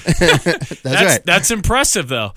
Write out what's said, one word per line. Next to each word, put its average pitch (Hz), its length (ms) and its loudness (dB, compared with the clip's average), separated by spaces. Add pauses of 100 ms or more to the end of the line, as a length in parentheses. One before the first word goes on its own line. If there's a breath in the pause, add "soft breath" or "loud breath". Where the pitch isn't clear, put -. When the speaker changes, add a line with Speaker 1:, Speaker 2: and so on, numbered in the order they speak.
(260)
Speaker 1:
That's 160 560 0
Speaker 2:
That's, 156 220 0
Speaker 1:
right. 151 220 2
Speaker 2:
that's 180 260 0
impressive, 220 560 0
though. 113 300 -6